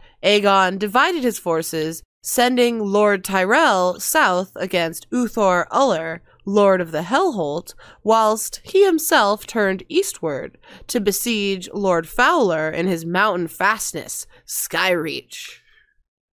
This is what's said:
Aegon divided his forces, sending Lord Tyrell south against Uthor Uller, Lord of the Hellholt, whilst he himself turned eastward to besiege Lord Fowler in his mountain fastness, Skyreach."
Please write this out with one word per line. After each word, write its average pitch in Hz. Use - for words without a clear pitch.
Aegon 196
divided 262
his 233
forces, 165
sending 240
Lord 202
Tyrell 190
south 190
against 170
Uthor 214
Uller, 170
Lord 196
of 165
the 156
Hellholt, 185
whilst 220
he 392
himself 277
turned 190
eastward 160
to 240
besiege 196
Lord 175
Fowler 220
in 170
his 165
mountain 180
fastness, -
Skyreach." 165